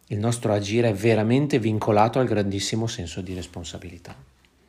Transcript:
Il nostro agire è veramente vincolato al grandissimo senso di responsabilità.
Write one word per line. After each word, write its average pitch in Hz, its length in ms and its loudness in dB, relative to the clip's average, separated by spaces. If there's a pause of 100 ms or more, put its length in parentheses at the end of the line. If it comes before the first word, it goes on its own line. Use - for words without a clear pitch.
Il 104 100 -6
nostro 113 360 0
agire 107 360 2
è 104 60 2
veramente 117 640 2
vincolato 110 580 2
al 131 80 2
grandissimo 104 600 -2
senso 90 340 -8
di 92 140 -10
responsabilità. 87 960 -14 (400)